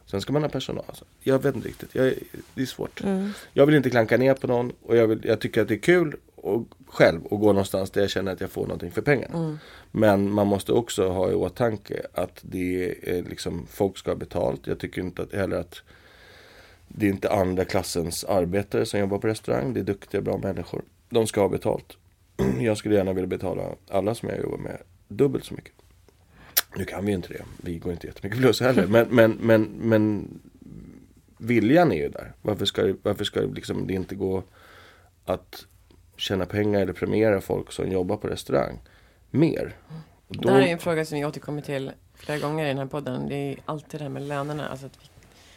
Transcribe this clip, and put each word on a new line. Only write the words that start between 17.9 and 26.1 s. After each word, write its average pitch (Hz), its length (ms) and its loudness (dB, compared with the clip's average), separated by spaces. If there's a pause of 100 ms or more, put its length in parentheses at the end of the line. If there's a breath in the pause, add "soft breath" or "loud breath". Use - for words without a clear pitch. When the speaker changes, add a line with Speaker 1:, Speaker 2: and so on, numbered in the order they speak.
Speaker 1:
arbetare 98 640 0
som 104 140 -2
jobbar 101 180 0
på 107 100 -4
restaurang. 123 460 -2
Det 104 60 -2
är 98 40 -2
duktiga, 101 360 -4
bra 101 180 -2
människor. 95 440 -6 (280)
De 113 160 2
ska 104 140 0
ha 98 80 4
betalt. - 480 -4 (320)
<clears throat> 131 320 0
Jag 110 160 2
skulle 107 180 0
gärna 95 180 4
vilja 92 140 -2
betala 92 480 -4 (140)
alla 98 260 0
som - 140 -8
jag - 100 -4
jobbar - 200 -4
med - 200 -10 (300)
dubbelt 120 360 0
så - 100 -14
mycket. - 180 -16 (1040 loud breath)